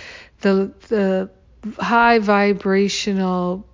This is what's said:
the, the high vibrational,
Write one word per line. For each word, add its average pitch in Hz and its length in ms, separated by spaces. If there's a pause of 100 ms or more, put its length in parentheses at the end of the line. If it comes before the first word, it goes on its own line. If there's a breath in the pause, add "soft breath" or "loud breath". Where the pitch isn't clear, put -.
(420 loud breath)
the, 196 300 (180)
the 190 400 (500)
high 233 400
vibrational, 196 1500